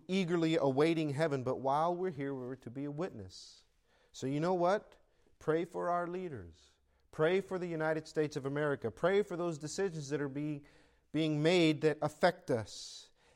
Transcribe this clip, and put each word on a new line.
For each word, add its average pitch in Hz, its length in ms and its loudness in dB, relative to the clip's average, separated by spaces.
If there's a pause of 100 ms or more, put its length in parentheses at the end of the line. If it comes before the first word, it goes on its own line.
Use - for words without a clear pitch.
eagerly 170 500 2
awaiting 151 540 2
heaven, 139 320 0
but 123 160 -2
while 147 360 0
we're 180 160 -4
here, 139 220 -6
we're 131 240 -8
to - 120 -14
be 139 160 -8
a 147 60 -6
witness. 135 720 -10 (500)
So - 140 -8
you 143 120 -2
know 175 140 2
what? 180 400 0 (460)
Pray 160 260 0
for 175 240 -4
our 175 180 0
leaders. 147 480 -10 (560)
Pray 175 300 4
for 190 160 -6
the 180 100 -4
United 156 400 0
States 151 280 0
of 135 100 -6
America. 143 460 0
Pray 196 320 2
for 190 120 -6
those 165 220 -2
decisions 156 520 -4
that 143 120 -2
are 143 80 -2
being, 147 320 -6 (520)
being 156 280 2
made 160 400 6
that 151 200 2
affect 170 500 2
us. - 580 -6 (260)